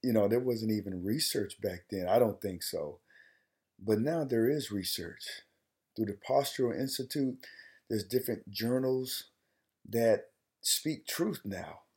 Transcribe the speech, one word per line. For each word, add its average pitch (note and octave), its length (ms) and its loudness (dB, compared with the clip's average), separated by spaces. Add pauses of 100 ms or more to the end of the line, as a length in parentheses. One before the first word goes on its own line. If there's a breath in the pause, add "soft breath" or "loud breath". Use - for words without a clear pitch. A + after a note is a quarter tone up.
you B2 100 2
know, G#2 140 6
there A#2 120 4
wasn't A2+ 320 0
even G2 320 -2
research A2 560 -2
back F#2 300 -4
then. G#2 180 -2
I G#2+ 120 6
don't G#2+ 200 4
think F#2 220 -6
so. D2 380 -6 (840 soft breath)
But G#2+ 180 4
now D#3 220 0
there A#2 240 2
is C#3+ 220 0
research. F2+ 540 -6 (720)
Through G#2+ 100 0
the G2+ 140 -6 (100)
Postural C3 500 2
Institute, C3+ 600 -2 (500 loud breath)
there's G#2+ 140 0
different A#2+ 480 -2
journals B2+ 800 -2 (600)
that A2+ 400 4 (320)
speak - 460 -2
truth E3+ 360 -2
now. F2 360 -8 (180)